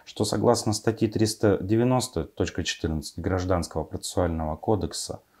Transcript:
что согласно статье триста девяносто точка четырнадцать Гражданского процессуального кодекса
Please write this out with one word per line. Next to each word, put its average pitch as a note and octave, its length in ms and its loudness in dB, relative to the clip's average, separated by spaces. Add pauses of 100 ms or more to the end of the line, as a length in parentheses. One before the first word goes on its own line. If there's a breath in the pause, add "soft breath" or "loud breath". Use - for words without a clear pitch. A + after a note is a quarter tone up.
что - 200 -2
согласно A2+ 480 2
статье A2 360 0
триста G#2+ 520 2
девяносто A2+ 640 0
точка - 380 -4
четырнадцать - 560 -4
Гражданского F2+ 640 0
процессуального E2 720 -2
кодекса - 680 -2 (180 soft breath)